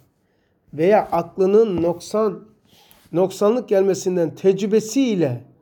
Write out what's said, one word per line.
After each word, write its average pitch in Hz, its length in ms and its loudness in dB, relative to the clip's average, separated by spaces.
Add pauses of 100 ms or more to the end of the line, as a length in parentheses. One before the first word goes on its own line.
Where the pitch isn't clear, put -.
(720)
veya 170 380 2
aklının 190 720 2
noksan, 180 640 -4 (640)
noksanlık 202 580 0
gelmesinden 185 680 0
tecrübesiyle, 196 1080 0 (180)